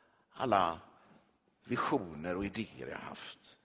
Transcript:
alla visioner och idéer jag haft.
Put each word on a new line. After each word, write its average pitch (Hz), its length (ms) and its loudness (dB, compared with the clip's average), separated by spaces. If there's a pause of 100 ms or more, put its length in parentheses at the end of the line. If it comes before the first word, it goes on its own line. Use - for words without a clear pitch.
(340)
alla 95 460 4 (840)
visioner 90 720 0
och 98 100 -2
idéer 92 420 -6
jag - 100 -6
haft. - 680 -10